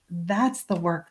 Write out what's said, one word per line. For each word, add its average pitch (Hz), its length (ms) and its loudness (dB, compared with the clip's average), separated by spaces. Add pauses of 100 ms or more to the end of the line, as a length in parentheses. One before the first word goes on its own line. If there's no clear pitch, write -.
(100)
that's 196 540 0
the 196 120 0
work 170 340 0